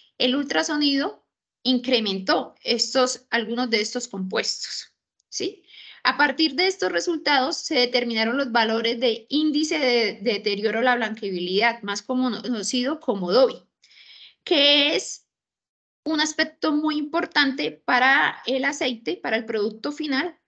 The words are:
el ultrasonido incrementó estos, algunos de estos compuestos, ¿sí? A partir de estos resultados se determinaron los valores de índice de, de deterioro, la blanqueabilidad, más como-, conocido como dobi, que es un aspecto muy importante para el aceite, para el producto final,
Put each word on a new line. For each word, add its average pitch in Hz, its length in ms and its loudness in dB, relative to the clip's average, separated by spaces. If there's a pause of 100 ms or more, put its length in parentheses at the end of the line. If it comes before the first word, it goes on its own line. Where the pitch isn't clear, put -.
(180)
el 254 180 2
ultrasonido 294 880 0 (360)
incrementó 240 1000 0
estos, 254 680 0
algunos 233 400 -2
de 214 100 2
estos 226 260 -4
compuestos, - 840 -6 (360)
¿sí? - 360 -8 (380)
A - 140 2
partir 285 380 2
de 349 120 2
estos 370 240 -2
resultados 311 680 0
se - 160 -6
determinaron 240 640 0
los 269 120 -2
valores 226 480 2
de 233 300 0
índice 302 500 0
de, 240 360 2
de 214 180 -2
deterioro, 208 480 -2
la 247 160 4
blanqueabilidad, 208 840 -2
más 208 180 -6
como-, 254 400 -2
conocido 247 600 -2
como 190 300 -2
dobi, 240 320 4 (800)
que 285 540 4
es - 320 -8 (760)
un 302 180 0
aspecto 311 500 -2
muy 302 240 0
importante 294 760 0
para 262 760 2
el 262 180 0
aceite, 285 580 -4
para 220 140 0
el 226 80 -4
producto 220 480 -4
final, 302 560 -4